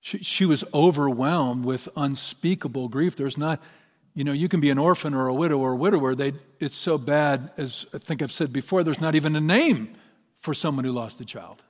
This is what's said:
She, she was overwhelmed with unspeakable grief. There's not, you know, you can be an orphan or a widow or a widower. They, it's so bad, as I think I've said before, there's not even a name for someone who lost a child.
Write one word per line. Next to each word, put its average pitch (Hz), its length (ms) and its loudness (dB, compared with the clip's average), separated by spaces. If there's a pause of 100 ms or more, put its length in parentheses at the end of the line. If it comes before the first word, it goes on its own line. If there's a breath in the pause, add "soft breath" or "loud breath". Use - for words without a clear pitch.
She, - 140 -8
she 190 260 -2
was 156 200 2 (100)
overwhelmed 143 880 2
with 127 320 -4
unspeakable 139 920 -4
grief. 143 280 0
There's 139 220 -4
not, 151 240 -2 (520 soft breath)
you 139 100 -4
know, 143 80 -2
you 160 160 0
can 165 120 2
be 143 80 4
an 139 100 4
orphan 156 360 4
or 131 140 0
a 127 40 0
widow 147 280 2
or 131 120 2
a 127 40 0
widower. 151 380 2
They, 139 180 0 (260)
it's 143 180 -6
so 160 220 0
bad, 143 580 0
as 131 380 -8
I 147 40 -12
think 143 220 -6
I've 143 120 -4
said 143 200 -4
before, 156 300 0
there's 156 180 -2
not 160 140 2
even 156 220 2
a 151 40 0
name 170 540 2 (460 loud breath)
for 156 140 -6
someone 139 300 -2
who 131 60 -2
lost 117 300 -6
a 127 40 -12
child. 90 460 -16